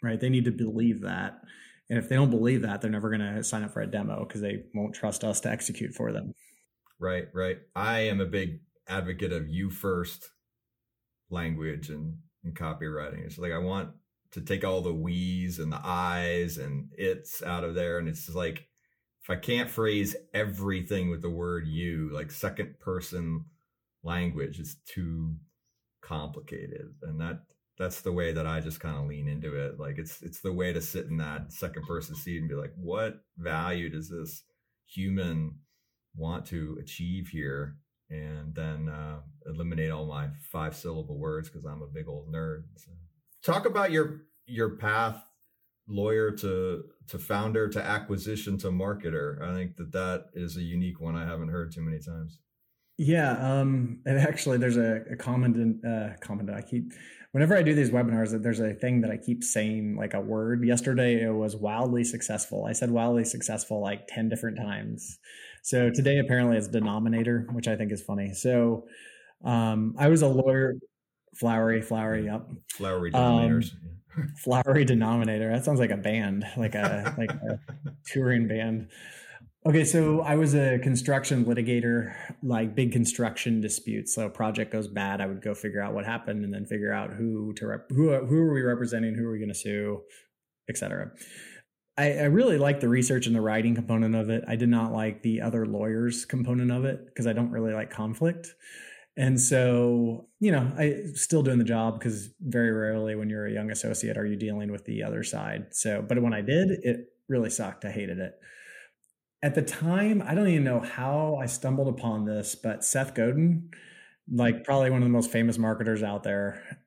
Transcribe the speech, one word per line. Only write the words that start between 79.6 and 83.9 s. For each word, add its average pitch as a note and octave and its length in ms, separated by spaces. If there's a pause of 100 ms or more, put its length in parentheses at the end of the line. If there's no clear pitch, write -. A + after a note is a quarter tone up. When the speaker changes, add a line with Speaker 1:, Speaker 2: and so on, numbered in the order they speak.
Speaker 1:
Okay, D#3 180
so D#3+ 380
I D3 140
was D3+ 200
a C3 240
construction C3 640
litigator, A#2 720 (260)
like, A2+ 320
big B2 200
construction A#2 680
disputes. G#2+ 560